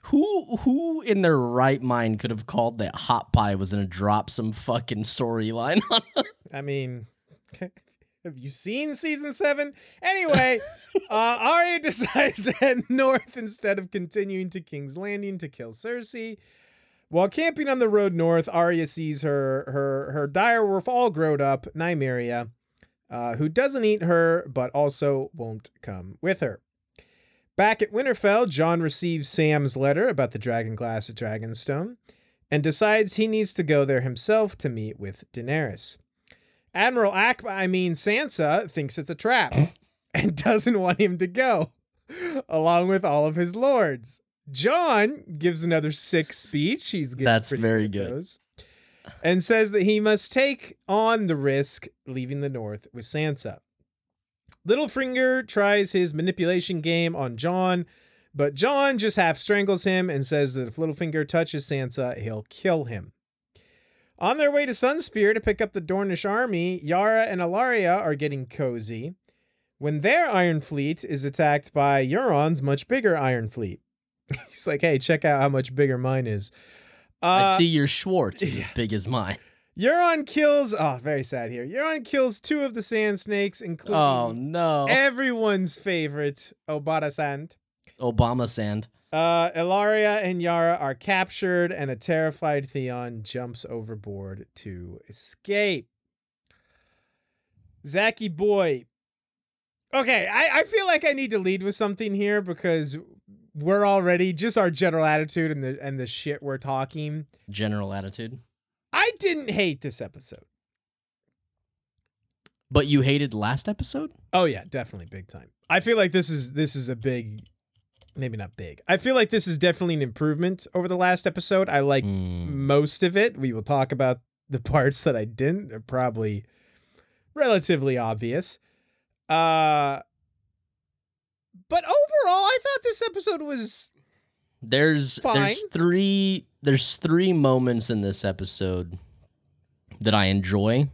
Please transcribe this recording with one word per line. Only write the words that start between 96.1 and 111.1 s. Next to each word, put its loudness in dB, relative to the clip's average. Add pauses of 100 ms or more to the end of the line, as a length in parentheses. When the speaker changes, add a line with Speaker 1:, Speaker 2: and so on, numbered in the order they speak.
Speaker 2:
Zachy -2
boy. 0 (1080)
Okay, 2
I, 2
I 2
feel 0
like 2
I 2
need -4
to 0
lead -2
with -4
something -2
here 0
because -2 (560)
we're 2
already, 4
just 0
our 4
general 2
attitude 0
and -4
the, -6
and -6
the -6
shit -8
we're -4
talking. -6 (240)
Speaker 1:
General -4
attitude. -10 (540)
Speaker 2:
I 2
didn't -2
hate 0
this -8
episode. -16 (2250)